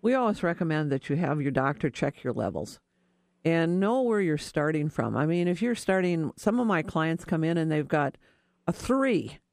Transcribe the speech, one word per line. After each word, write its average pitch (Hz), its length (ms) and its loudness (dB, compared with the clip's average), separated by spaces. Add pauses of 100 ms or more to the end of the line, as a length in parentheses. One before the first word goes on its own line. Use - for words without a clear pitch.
we 240 140 2
always 226 280 0
recommend 160 480 0
that 139 180 -2
you 143 60 2
have 151 260 0
your 139 100 0
doctor 139 380 0
check - 360 -4
your 123 80 -2
levels 101 480 -6 (640)
and 165 340 2
know 226 220 2
where 226 180 2
you're 160 180 2
starting 151 520 -2
from. 113 260 -2
I 135 100 2
mean, 175 220 2
if 180 140 0
you're 240 140 0
starting, 180 600 0
some 226 240 0
of 240 80 2
my 180 140 2
clients 160 420 -2
come 160 180 0
in 165 160 2
and 160 140 0
they've 151 160 0
got 147 300 0 (500)
a 170 60 -2
three 233 680 0 (140)